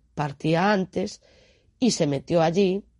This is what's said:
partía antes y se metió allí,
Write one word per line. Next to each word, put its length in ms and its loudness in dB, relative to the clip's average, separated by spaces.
partía 580 -2
antes 480 -4
y 120 2
se 160 0
metió 340 0
allí, 440 2